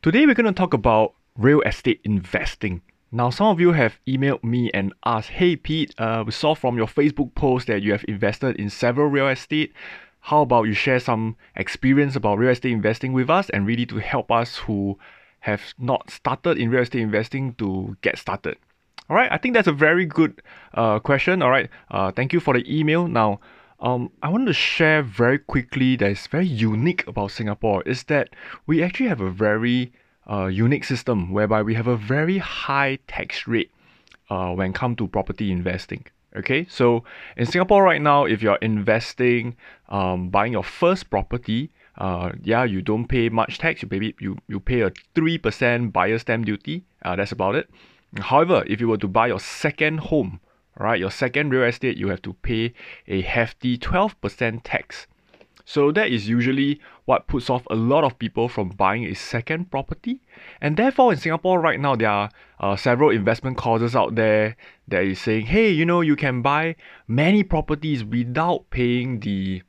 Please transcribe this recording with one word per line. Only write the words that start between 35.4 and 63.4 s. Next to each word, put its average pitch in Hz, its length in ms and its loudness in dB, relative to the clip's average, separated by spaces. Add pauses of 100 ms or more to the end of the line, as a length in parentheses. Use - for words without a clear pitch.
investing. 90 560 -6 (300)
Okay, 131 340 -2
so 120 320 2 (340)
in 120 80 -2
Singapore 190 380 4
right 165 180 4
now, 143 240 4
if 107 160 0
you're 107 220 2
investing, 113 920 0 (320)
um, 92 400 -2
buying 104 240 0
your 107 100 -2
first - 480 0
property, 117 600 -4 (260)
uh, 90 320 -4 (100)
yeah, 113 220 0
you 98 200 -2
don't 110 260 -2
pay 120 220 2
much 113 280 -2
tax. 165 240 -4
You - 60 -10
pay, 104 320 -4
you, 98 260 -6
you 101 140 -8
pay 123 220 0
a 95 100 0 (240)
three 165 220 0
percent 120 540 0
buyer 107 280 0
stamp 113 260 -2
duty. 143 380 -6 (200)
Uh, 90 120 -4
that's 98 160 -4
about 98 240 -2
it. - 120 -6 (520)
However, 147 480 2
if 107 120 -2
you 117 60 0
were 110 120 2
to 101 100 -4
buy 110 180 2
your 104 140 -2
second 151 580 -2
home, 123 400 -2 (400)
right, 107 220 0
your 95 100 -2
second 143 400 -2
real 127 140 2
estate, 120 340 -2
you 95 100 -2
have 92 140 -4
to 92 120 -10
pay 117 380 -4 (360)
a 95 140 -2
hefty 120 540 -2
twelve 185 440 -2
percent 113 440 -4
tax. - 420 -8 (580)
So 147 280 2
that 208 180 0
is 107 180 -2
usually 135 520 0 (240)
what - 240 0
puts 135 200 -4
off 123 220 0
a - 60 -2
lot 131 280 2
of 123 140 -2
people 117 300 -2
from 98 220 -4
buying 101 340 0
a 92 100 -6
second 160 560 -6
property. 233 500 -8 (400)
And 151 160 0
therefore, 254 360 4
in 147 60 0
Singapore 170 420 0
right 151 180 2
now, 139 160 0
there 110 160 2
are, 104 200 0 (280)
uh, 98 160 0
several 123 360 2
investment 113 480 0